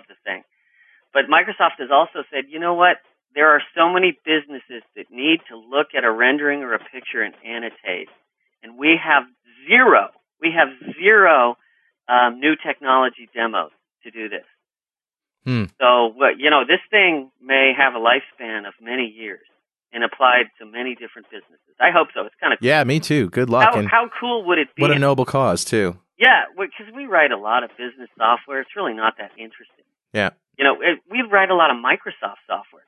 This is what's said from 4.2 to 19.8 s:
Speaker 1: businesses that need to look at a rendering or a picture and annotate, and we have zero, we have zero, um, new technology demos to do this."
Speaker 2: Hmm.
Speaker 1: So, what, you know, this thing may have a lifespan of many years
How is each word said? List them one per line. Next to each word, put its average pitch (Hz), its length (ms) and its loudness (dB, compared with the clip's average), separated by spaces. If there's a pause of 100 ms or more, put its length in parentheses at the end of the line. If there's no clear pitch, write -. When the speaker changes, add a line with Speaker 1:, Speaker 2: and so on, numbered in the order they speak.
Speaker 1:
businesses 143 580 -6 (140)
that 98 120 -16
need 151 380 -2
to 120 80 -20
look 131 400 -4
at 127 80 -2
a 117 80 2
rendering 143 520 0
or 120 100 -6
a 107 60 -2
picture 123 420 -12
and 104 120 -8 (120)
annotate, 110 640 -10 (520)
and 117 160 -20
we 160 240 2
have 147 220 0 (460)
zero, 202 400 4 (320)
we 160 100 -2
have 160 160 2 (340)
zero, 170 540 4 (540)
um, 123 320 2
new 151 160 2
technology 131 760 -2
demos 107 380 -4 (320)
to 110 80 -20
do 110 160 -12
this." 101 160 -12 (1000)
Speaker 2:
Hmm. 123 180 -2 (160)
Speaker 1:
So, 123 340 4
what, 127 260 0
you 147 100 0
know, 151 180 4
this 180 140 2 (100)
thing 165 400 0 (100)
may 135 360 2
have 135 180 2
a 117 40 -8
lifespan 113 680 -2
of 98 140 -18
many 120 260 -6
years 107 380 -16 (480)